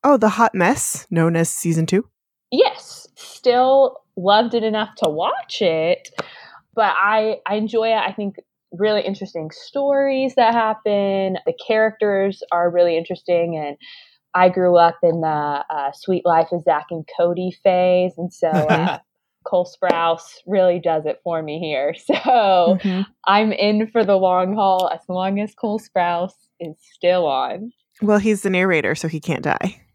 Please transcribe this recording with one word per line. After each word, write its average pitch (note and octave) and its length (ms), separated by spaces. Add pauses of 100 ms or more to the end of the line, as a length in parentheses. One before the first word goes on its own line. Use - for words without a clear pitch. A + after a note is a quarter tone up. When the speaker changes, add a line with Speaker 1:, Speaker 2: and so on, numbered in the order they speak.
Speaker 1:
Oh, C#4+ 120
the G#3+ 120
hot A3+ 260
mess - 560
known E3 260
as E3 120
season E3 380
two? G3+ 200 (440)
Speaker 2:
Yes. - 640
Still C4 880 (160)
loved G#3 380
it A3 100
enough G#3+ 320
to F3+ 120
watch F#3 540
it, E3 480 (640)
but G#3 220
I, G#3+ 400 (100)
I G3 80
enjoy A3 340
it. A3+ 100
I F#3+ 140
think G3+ 240 (360)
really G#3 300
interesting F3 500
stories C#4 840
that A#3 180
happen. G3+ 920
The - 80 (120)
characters G#3 760 (100)
are F3 180
really F3 280
interesting, E3+ 580
and D3 200 (580)
I F#3 160
grew F3+ 260
up E3+ 260
in E3+ 200
the, D#3+ 40 (440)
uh, C#3+ 220
Sweet - 340
Life E3 260
of E3+ 120
Zack D#3 260
and E3 180 (100)
Cody F3+ 460
phase, F3+ 540
and F3+ 140
so, - 180
Speaker 1:
Mm-hmm. D#3 380
Speaker 2:
uh, - 100 (480)
Cole F3+ 240 (120)
Sprouse E3 520 (120)
really F#3 320
does D#3 280
it - 180
for E3 180
me D3+ 160
here. D3+ 420
<laughs> - 60
So D4 80
Speaker 1:
Mm-hmm. F#3+ 880 (240)
Speaker 2:
I'm G#3 260
in G#3+ 380
for A3+ 140
the G3 120
long F#3 380
haul F#3+ 380
as E3+ 160
long F#3+ 320
as G#3 140
Cole G#3+ 260
Sprouse F3 540 (260)
is E3 160 (160)
still F3+ 340
on. C3+ 460 (300)
Speaker 1:
Well, G#3 160
he's G#3 240
the G3 80
narrator, F3+ 440
so D#3+ 140
he D#3 120
can't - 220
die. - 380 (140)